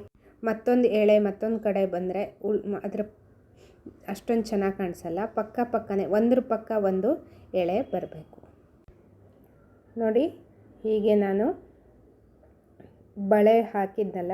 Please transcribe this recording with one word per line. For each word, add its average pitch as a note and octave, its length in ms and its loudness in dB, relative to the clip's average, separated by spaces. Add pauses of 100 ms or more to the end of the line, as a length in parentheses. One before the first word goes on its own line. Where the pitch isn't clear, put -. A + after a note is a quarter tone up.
(420)
ಮತ್ತೊಂದು A3+ 460 2
ಎಳೆ G#3 300 6
ಮತ್ತೊಂದ್ G#3 440 -2
ಕಡೆ G3 240 0
ಬಂದ್ರೆ F#3 360 -4 (220)
ಉಳ್-, G#3 200 -2 (200)
ಅದ್ರ G#3 160 -6 (1080)
ಅಷ್ಟೊಂದ್ A3 360 -2
ಚೆನ್ನಾಗ್ G3 340 -2
ಕಾಣಿಸಲ್ಲ. F3 420 -6 (140)
ಪಕ್ಕ G#3+ 240 -6 (140)
ಪಕ್ಕನೆ, G3+ 340 -2
ಒಂದ್ರ A3+ 320 2 (100)
ಪಕ್ಕ A3 240 -4 (180)
ಒಂದು F#3+ 200 0 (440)
ಎಳೆ F3+ 280 0
ಬರ್ಬೇಕು. - 560 -10 (1600)
ನೋಡಿ, A3+ 280 2 (580)
ಹೀಗೆ G#3+ 320 2
ನಾನು G3+ 300 2 (1700)
ಬಳೆ G#3 440 4
ಹಾಕಿದ್ನಲ್ಲ, G3 720 -4